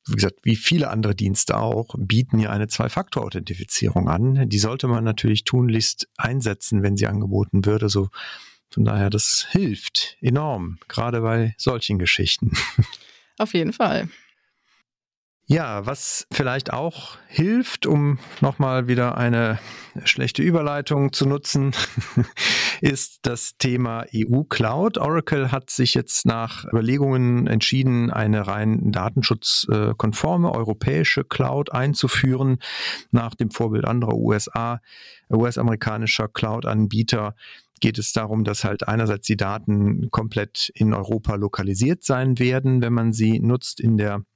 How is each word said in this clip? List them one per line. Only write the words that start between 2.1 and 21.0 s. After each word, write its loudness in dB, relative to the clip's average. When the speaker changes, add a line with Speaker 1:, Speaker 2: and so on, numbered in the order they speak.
Speaker 1:
ja 0
eine -2
Zwei-Faktor-Authentifizierung -2
an. 2
Die 0
sollte 0
man 2
natürlich 0
tunlichst 0
einsetzen, -2
wenn 2
sie 0
angeboten 0
wird. 2
Also 0
von 2
daher, 2
das 0
hilft -4
enorm, -2
gerade -2
bei 0
solchen -2
Geschichten. 0
<laughs> -20
Speaker 2:
Auf -2
jeden 0
Fall. 0
Speaker 1:
Ja, 2
was -6
vielleicht -2
auch -8
hilft, 0
um 2
nochmal 2
wieder 2
eine 2
schlechte 0
Überleitung 0